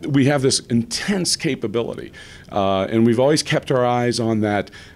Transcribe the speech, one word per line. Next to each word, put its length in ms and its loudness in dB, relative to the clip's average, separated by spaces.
we 200 2
have 140 2
this 200 2
intense 760 -2
capability, 760 -4
uh, 320 0
and 200 2
we've 160 4
always 220 2
kept 280 -2
our 140 2
eyes 360 0
on 200 0
that, 300 0